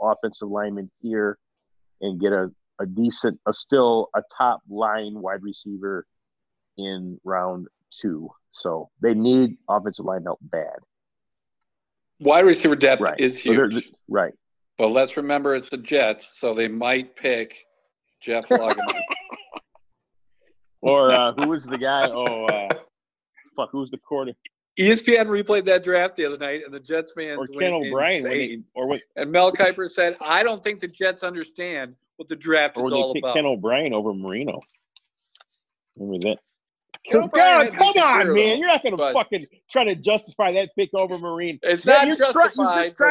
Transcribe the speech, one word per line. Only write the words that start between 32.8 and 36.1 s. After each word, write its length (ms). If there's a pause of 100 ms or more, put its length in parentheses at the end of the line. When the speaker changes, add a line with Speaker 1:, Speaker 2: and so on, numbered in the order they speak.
Speaker 2:
is 40
Speaker 1:
when 80
they 100
Speaker 2:
all 100
Speaker 1:
picked 120
Speaker 2:
about." 100
Speaker 1:
Ken 100
O'Brien 480
over 200
Marino. 480 (1400)
Remember 320